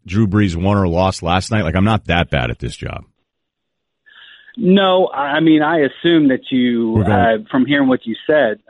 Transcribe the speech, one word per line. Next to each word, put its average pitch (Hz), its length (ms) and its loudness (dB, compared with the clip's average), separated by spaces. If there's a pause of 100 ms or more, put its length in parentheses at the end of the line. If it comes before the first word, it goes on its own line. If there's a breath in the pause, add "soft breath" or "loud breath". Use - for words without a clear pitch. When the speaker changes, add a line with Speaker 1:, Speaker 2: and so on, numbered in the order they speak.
Speaker 1:
Drew 104 220 0
Brees 95 280 0
won 98 220 0
or 95 100 0
lost 92 340 -2
last 87 300 -4
night? 107 120 -2
Like, 80 120 -4
I'm 95 100 2
not 110 200 -2
that 85 240 -2
bad 62 200 -4
at 58 100 -10
this 62 160 -10
job. - 300 -12 (1500 loud breath)
Speaker 2:
No, 190 520 2
I 143 300 -4
mean, 156 220 4
I 156 200 0
assume 156 480 2
that 127 200 -2
you, 120 440 -2
Speaker 1:
We're 107 100 2
going 107 420 0
Speaker 2:
uh, - 60 -20
from 127 160 0
hearing 143 200 0
what 127 200 -2
you 110 80 -6 (100)
said, 135 340 0 (100)